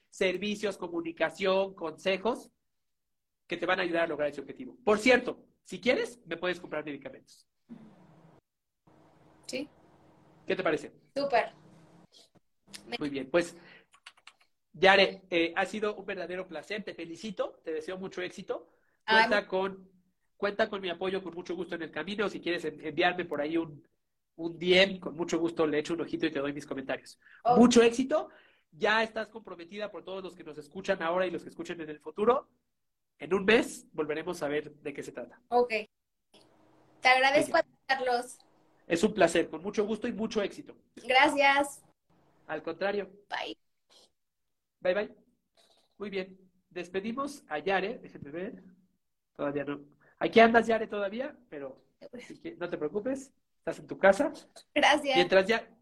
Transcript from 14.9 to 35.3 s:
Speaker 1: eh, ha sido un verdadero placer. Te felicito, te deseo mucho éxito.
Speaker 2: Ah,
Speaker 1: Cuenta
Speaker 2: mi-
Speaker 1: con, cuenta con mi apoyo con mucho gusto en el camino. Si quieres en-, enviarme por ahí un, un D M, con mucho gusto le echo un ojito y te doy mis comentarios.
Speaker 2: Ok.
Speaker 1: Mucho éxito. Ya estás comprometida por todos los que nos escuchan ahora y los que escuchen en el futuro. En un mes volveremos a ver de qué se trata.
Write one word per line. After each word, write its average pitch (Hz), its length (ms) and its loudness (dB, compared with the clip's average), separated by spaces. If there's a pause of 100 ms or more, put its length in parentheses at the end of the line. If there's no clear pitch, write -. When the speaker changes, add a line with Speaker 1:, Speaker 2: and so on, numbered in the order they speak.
Speaker 1:
eh, 170 280 0
ha 190 80 0
sido 208 300 -4
un 196 100 -14
verdadero 180 420 -8
placer. 175 360 -10
Te 190 100 -12
felicito, 175 720 -8
te 160 100 -8
deseo 170 240 -8
mucho 190 240 -10
éxito. 190 480 -10 (360)
Speaker 2:
Ah, 220 120 6 (100)
Speaker 1:
Cuenta 208 140 2
Speaker 2:
mi- 196 60 -6
Speaker 1:
con, 190 420 -4 (480)
cuenta 208 320 0
con 202 120 -6
mi 180 80 -4
apoyo 190 320 -4
con 170 120 -10
mucho 180 220 -8
gusto 175 200 -8
en 165 60 -6
el 151 100 -8
camino. 196 380 -4
Si 165 100 -8
quieres 170 260 -4
en-, 151 200 -8
enviarme 175 400 0
por 147 160 -4
ahí 156 160 -2
un, 156 280 -6 (520)
un 165 200 -8
D 180 240 6
M, 190 180 2
con 143 160 -10
mucho 170 240 -2
gusto 165 280 0
le 147 120 0
echo 160 160 -4
un 165 60 -4
ojito 165 240 -4
y 151 60 0
te 139 80 -4
doy 143 140 -2
mis 143 120 -12
comentarios. 135 540 -8 (240)
Speaker 2:
Ok. 240 140 6
Speaker 1:
Mucho 240 260 10
éxito. 269 460 2 (420)
Ya 208 320 2
estás 220 240 -6
comprometida 196 640 -14
por 156 140 -14
todos 190 180 -10
los 175 100 -12
que 160 120 -18
nos 151 120 -16
escuchan 190 460 -4
ahora 180 240 2
y 175 40 -4
los - 120 -6
que - 60 -16
escuchen 165 320 -10
en 156 80 -10
el 151 100 -12
futuro. 214 480 2 (720)
En 156 140 -8
un 190 100 2
mes 220 480 4
volveremos 156 500 -4
a 147 60 -2
ver 147 280 -4
de 143 180 -10
qué 143 100 -10
se 147 80 -12
trata. - 380 -14